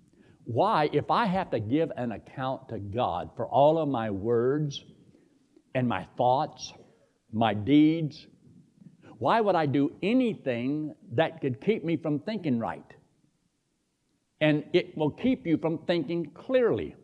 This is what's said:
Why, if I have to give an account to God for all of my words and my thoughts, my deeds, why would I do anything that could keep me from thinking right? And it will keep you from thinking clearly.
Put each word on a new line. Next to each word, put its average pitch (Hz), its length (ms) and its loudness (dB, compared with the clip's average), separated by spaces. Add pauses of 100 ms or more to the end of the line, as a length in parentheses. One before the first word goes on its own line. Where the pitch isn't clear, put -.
(440)
Why, 156 480 2
if - 180 -2
I 196 160 2
have 185 260 -2
to 127 80 0
give 143 360 0
an 123 160 -4
account 131 580 -8
to 113 80 -8
God 98 580 -2
for 117 120 -6
all 147 320 4
of 151 80 -2
my 113 240 -2
words 120 720 0 (920)
and 127 140 0
my 92 180 -2 (120)
thoughts, 131 560 0 (580)
my 110 220 0
deeds, 151 760 2 (880)
why 170 220 2
would 202 160 2
I 160 100 2
do 139 380 2
anything 151 880 0 (200)
that 156 280 0
could 127 200 -4
keep 208 240 -2
me 165 100 0
from 147 240 -2
thinking 175 400 -2
right? 80 340 -8 (1500)
And 151 320 2
it 175 240 0
will 151 120 0
keep 240 380 -2
you 156 100 2
from 160 300 -2
thinking 170 440 -2
clearly. 175 720 0